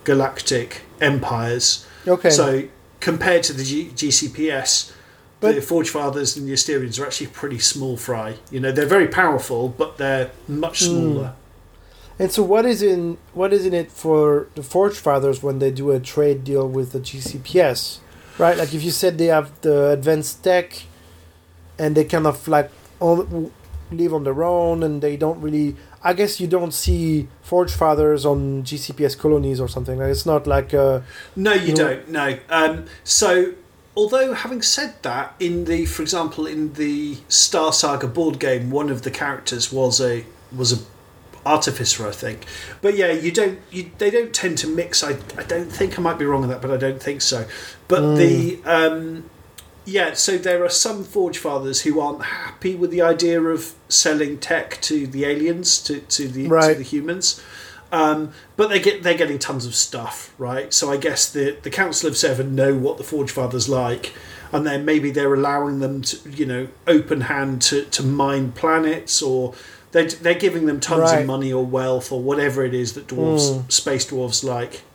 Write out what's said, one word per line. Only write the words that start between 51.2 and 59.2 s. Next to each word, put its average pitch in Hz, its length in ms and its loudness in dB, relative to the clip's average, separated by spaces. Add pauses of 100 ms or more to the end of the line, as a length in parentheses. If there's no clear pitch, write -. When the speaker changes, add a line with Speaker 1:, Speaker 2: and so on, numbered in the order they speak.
Speaker 1:
Fathers 135 440 -4
who 151 200 0
aren't 147 200 -4
happy - 540 -6
with 175 160 0
the 175 100 0
idea 170 400 4
of 160 320 -2 (140)
selling 147 500 2
tech - 440 -4
to 147 260 -2
the 135 160 -4
aliens, 156 600 0
to, 143 180 -4
to - 260 -4
the, 131 200 -4
Speaker 2:
Right. 160 260 6
Speaker 1:
to - 20 4
the 135 80 -6
humans. 160 580 -4 (480)
Um, 156 440 2 (240)
but 214 100 4
they 202 140 2
get, 190 220 2
they're 170 100 2
getting 151 260 0